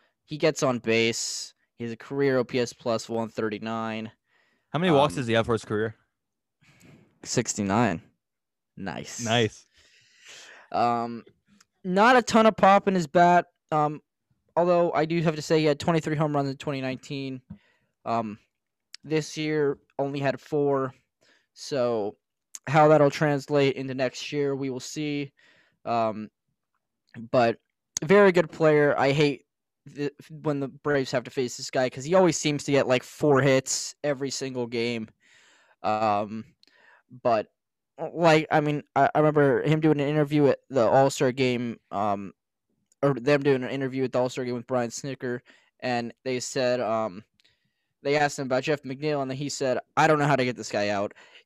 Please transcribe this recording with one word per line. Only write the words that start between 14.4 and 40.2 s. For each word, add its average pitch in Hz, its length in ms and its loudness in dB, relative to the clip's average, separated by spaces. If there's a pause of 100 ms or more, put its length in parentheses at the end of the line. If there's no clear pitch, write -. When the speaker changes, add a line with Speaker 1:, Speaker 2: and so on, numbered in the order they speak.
Speaker 1:
although 175 380 2
I 156 140 0
do 170 160 0
have 156 120 0
to 151 60 -10
say 160 200 2
he 156 40 0
had 147 160 2
twenty-three 160 360 0
home 147 200 0
runs 139 140 -2
in 135 80 -8
twenty 135 240 -6
nineteen. 131 580 -10 (640)
Um, 113 340 -4 (640)
this 151 340 -4
year 151 420 -2 (200)
only 139 200 -4
had 135 220 -2
four. 139 520 -2 (640)
So 120 640 -4 (500)
how 151 220 6
that'll 147 200 6
translate 143 680 0
into 135 180 -8
next 127 360 -6
year, 143 240 -2
we 135 140 -6
will 127 120 -8
see. 143 520 -8 (540)
Um, 110 420 -4 (1000)
but 117 280 2 (440)
very 196 280 6
good 170 200 2
player. 151 480 4
I 135 140 2
hate 147 340 0 (400)
the, 143 240 -8 (320)
when 143 180 -2
the 139 80 -6
Braves 139 440 -4
have 123 120 -2
to 123 60 -14
face 120 260 -6
this 135 140 -12
guy 131 180 -2
'cause 127 160 -10
he 160 100 -2
always 185 220 4
seems 147 280 -2
to 147 80 -2
get, 131 160 2
like, 127 160 2
four 143 360 2
hits - 540 0 (100)
every 139 260 -4
single 127 360 -6
game. 117 420 -4 (760)
Um, 107 600 -2 (800)
but, 113 240 2 (680)
like, 156 380 4
I 156 100 2
mean, 147 220 -2 (140)
I, 139 180 4
I - 60 2
remember 147 420 4
him 156 180 0
doing 151 200 2
an 139 80 -2
interview 147 400 2